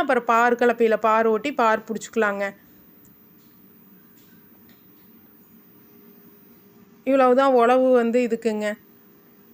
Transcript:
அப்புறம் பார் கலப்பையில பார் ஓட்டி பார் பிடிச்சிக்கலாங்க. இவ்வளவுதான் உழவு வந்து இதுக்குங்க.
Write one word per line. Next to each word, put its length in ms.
அப்புறம் 220
பார் 300
கலப்பையில 420
பார் 200
ஓட்டி 260
பார் 360
பிடிச்சிக்கலாங்க. 560
இவ்வளவுதான் 540
உழவு 320
வந்து 340
இதுக்குங்க. 420